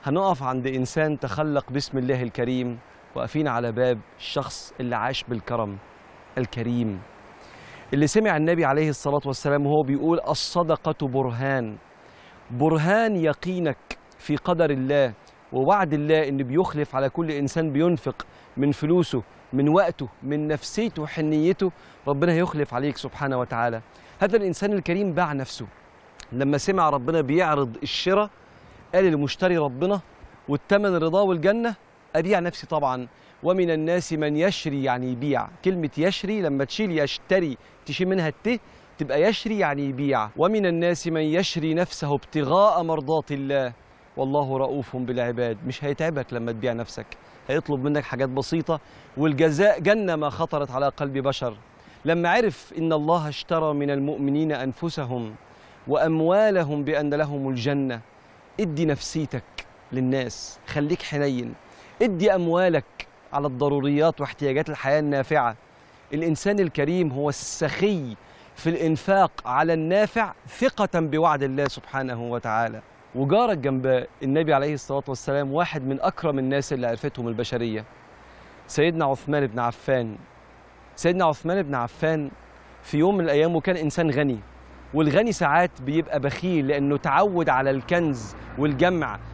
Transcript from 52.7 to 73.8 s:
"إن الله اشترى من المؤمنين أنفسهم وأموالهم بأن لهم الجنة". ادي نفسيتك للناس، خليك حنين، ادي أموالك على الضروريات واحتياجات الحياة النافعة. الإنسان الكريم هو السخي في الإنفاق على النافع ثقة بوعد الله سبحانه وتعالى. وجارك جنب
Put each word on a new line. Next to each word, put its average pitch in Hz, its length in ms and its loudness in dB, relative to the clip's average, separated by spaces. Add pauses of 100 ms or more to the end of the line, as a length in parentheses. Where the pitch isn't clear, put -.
"إن 165 160 0
الله 156 360 0
اشترى 156 440 -2
من 143 180 0
المؤمنين 143 600 0
أنفسهم 127 840 -6 (520)
وأموالهم 160 960 2
بأن 147 300 0
لهم 143 360 -2
الجنة". 131 520 -2 (580)
ادي 165 260 0
نفسيتك - 800 -4 (260)
للناس، 127 760 -2
خليك 151 340 -2
حنين، 131 540 -2 (460)
ادي 196 340 2
أموالك 175 720 0 (260)
على 143 140 -2
الضروريات 143 720 2
واحتياجات 143 480 -2
الحياة 143 300 0
النافعة. 139 560 0 (580)
الإنسان 165 460 0
الكريم 160 520 2
هو 143 180 0
السخي 151 840 -2 (400)
في - 140 -2
الإنفاق 165 640 2 (140)
على 151 280 2
النافع 190 600 0 (140)
ثقة 214 520 0
بوعد 156 440 2
الله 139 220 0
سبحانه 127 560 -6
وتعالى. 113 600 -2 (340)
وجارك 180 420 2
جنب 131 480 0 (180)